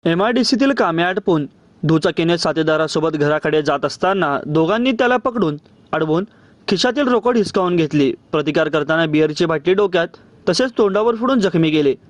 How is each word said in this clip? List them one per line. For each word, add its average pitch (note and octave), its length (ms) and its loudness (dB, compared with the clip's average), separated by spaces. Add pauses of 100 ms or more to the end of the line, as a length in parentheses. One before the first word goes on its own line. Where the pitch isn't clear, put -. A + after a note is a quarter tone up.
एमआयडीसीतील A3+ 640 0
कामे E3+ 320 0
आटपून F3+ 420 -2 (380)
दुचाकीने E3 540 0
साथीदारासोबत D#3 720 0
घराकडे D3+ 520 0
जात C#3+ 240 -2
असताना E3 600 -2
दोघांनी F#3 460 0
त्याला B3 260 0
पकडून A3 400 -2 (340)
अडवून D#3+ 320 0 (440)
खिशातील B3 400 0
रोकड A#3+ 300 0
हिसकावून F3+ 380 0
घेतली. D3 380 2 (180)
प्रतिकार D#3 380 0
करताना D#3 360 0
बिअरची D#3 400 0
बाटली D#3+ 280 0
डोक्यात F#3 340 0 (420)
तसेच B3 280 0
तोंडावर G#3+ 380 2
फोडून B3+ 240 0
जखमी E3 320 2
केले. C#3+ 240 2 (140)